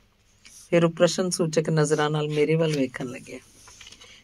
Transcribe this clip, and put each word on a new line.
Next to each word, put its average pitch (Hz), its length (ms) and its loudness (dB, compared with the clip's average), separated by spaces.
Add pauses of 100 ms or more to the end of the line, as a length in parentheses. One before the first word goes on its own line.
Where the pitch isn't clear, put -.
(720)
ਫਿਰ 170 140 4
ਉਹ 165 60 2
ਪ੍ਰਸ਼ਨ 175 400 0
ਸੂਚਕ 160 400 -2
ਨਜ਼ਰਾਂ 151 400 2
ਨਾਲ 151 180 -2
ਮੇਰੇ 151 260 0
ਵੱਲ 160 220 0
ਵੇਖਣ 131 300 -4
ਲੱਗਿਆ। 120 320 -14 (840)